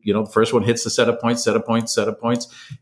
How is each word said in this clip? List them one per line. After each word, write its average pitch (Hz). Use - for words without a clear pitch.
you 101
know, 107
the 107
first 113
one 117
hits 117
the 113
set 117
of 117
points, 120
set 107
of 110
points, 117
set 107
of 110
points, 120